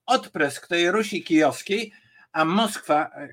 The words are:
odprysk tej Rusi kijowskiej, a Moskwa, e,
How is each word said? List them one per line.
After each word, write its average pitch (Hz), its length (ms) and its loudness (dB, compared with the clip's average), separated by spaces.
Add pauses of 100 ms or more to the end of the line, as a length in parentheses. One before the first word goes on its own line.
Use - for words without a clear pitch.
odprysk - 600 -2
tej 175 240 2
Rusi 208 340 -2
kijowskiej, 156 680 0 (400)
a 160 120 2
Moskwa, 170 720 0
e, 147 180 -14